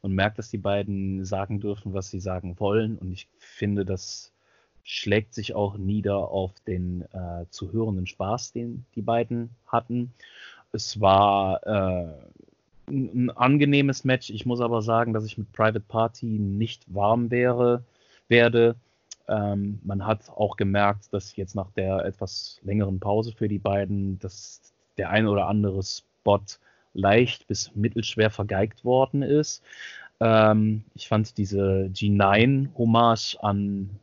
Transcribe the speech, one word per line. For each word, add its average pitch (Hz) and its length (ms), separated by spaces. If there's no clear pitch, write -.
man 98 100
merkt, 98 260
dass 113 120
die 107 80
beiden 98 640
sagen 98 360
dürfen, 101 340
was 95 160
sie 95 100
sagen 92 400
wollen. 107 380
Und 92 140
ich - 140
finde, 101 460
das - 460
schlägt - 500
sich 110 200
auch 101 220
nieder 98 400
auf 95 360
den, 90 360
äh, 87 380
zu 92 220
hörenden 104 340
Spaß, 107 460
den 120 420
die 113 80
beiden 117 480
hatten. 120 480
Es 107 280
war, 98 680
äh, 92 400
ein, 123 360
ein - 100
angenehmes 143 680
Match. 131 260
Ich 107 160
muss 123 160
aber 117 180
sagen, 113 320
dass 110 140
ich 107 100
mit - 160
Private 110 280
Party 113 460
nicht 107 600
warm 110 440
wäre, 123 520
werde. 117 480
Ähm, 101 560
man 98 220
hat 110 240
auch - 260
gemerkt, 101 560
dass - 240
jetzt 98 180
nach 98 180
der 95 340
etwas - 560
längeren 98 360
Pause 107 340
für 110 160
die 104 100
beiden, 98 640
dass - 520
der 92 140
ein 110 160
oder 98 220
andere 98 340
Spot - 580
leicht 107 520
bis - 280
mittelschwer 110 560
vergeigt 104 560
worden 131 340
ist. 147 420
Ähm, 107 640
ich - 140
fand 107 280
diese 98 540
G 101 180
nine 110 680
Hommage 117 640
an 101 500